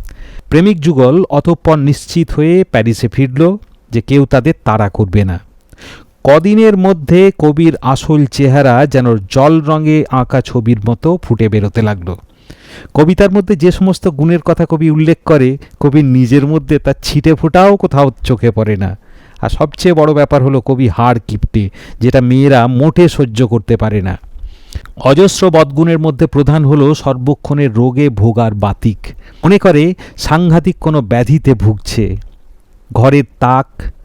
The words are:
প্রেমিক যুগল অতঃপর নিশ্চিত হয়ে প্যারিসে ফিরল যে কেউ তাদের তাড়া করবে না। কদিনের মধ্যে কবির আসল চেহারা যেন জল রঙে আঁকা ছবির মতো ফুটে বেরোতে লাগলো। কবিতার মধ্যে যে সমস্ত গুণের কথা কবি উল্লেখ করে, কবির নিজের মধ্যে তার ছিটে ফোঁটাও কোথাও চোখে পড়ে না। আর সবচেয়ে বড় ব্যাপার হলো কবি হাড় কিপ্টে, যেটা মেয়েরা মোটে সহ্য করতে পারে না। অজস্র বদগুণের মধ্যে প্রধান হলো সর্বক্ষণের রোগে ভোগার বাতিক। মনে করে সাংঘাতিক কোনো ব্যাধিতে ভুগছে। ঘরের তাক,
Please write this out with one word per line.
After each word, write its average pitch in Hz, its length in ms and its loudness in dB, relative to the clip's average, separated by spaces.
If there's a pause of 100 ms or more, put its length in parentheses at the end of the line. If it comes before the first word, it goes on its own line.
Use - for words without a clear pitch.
(480)
প্রেমিক 175 320 2
যুগল 143 500 2
অতঃপর 160 460 0
নিশ্চিত 147 560 -2
হয়ে 170 320 0
প্যারিসে 117 440 -2
ফিরল 135 480 0 (340)
যে 117 100 -2
কেউ 135 260 0
তাদের 139 280 0 (100)
তাড়া 123 240 0
করবে 101 360 -2
না। 90 160 -6 (840)
কদিনের 202 520 4
মধ্যে 185 640 2
কবির 156 440 2
আসল 143 440 0
চেহারা 135 600 2
যেন 123 300 0
জল 135 460 0
রঙে 156 480 0
আঁকা 131 300 -2
ছবির 117 380 -2 (100)
মতো 160 340 -2
ফুটে 113 260 -2
বেরোতে 101 340 -2
লাগলো। 92 340 -6 (800)
কবিতার 180 360 2
মধ্যে 196 260 0
যে 165 140 2
সমস্ত 185 380 -2
গুণের 160 320 -2
কথা 165 280 -2
কবি 160 220 0
উল্লেখ 156 340 2
করে, 135 340 2 (220)
কবির 147 240 2
নিজের 127 420 2
মধ্যে 147 320 -2
তার 139 240 -2
ছিটে 156 320 0
ফোঁটাও 180 420 2
কোথাও 139 360 0 (120)
চোখে 120 260 0
পড়ে 107 260 -2
না। 95 220 -6 (420)
আর - 80 -4
সবচেয়ে 165 460 -2
বড় 151 200 2
ব্যাপার 143 280 2
হলো 135 180 0
কবি 131 280 0
হাড় 120 300 0 (100)
কিপ্টে, 104 420 -4 (300)
যেটা 127 200 2
মেয়েরা 127 460 2
মোটে 147 420 2
সহ্য 120 380 -2
করতে 117 300 -2
পারে 107 260 -2
না। 92 160 -6 (800)
অজস্র 180 540 2
বদগুণের 160 480 2
মধ্যে 156 280 -2
প্রধান 143 380 0
হলো 147 300 2
সর্বক্ষণের 139 800 -4
রোগে 127 340 0
ভোগার 113 460 -2
বাতিক। 101 440 -4 (460)
মনে 190 140 4
করে 170 360 2 (220)
সাংঘাতিক 170 640 0
কোনো 151 240 -2
ব্যাধিতে 123 520 0
ভুগছে। 104 600 -4 (760)
ঘরের 135 320 2 (160)
তাক, 131 260 0 (380)